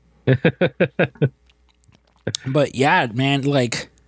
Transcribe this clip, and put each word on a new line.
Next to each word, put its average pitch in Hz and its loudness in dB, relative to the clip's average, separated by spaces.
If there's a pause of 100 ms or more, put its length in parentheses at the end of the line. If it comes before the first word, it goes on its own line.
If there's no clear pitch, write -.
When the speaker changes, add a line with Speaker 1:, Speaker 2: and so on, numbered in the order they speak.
(280)
Speaker 1:
<laughs> 156 0 (1160)
Speaker 2:
But 139 0
yeah, 147 2
man, 135 -2
like, 131 -2 (180)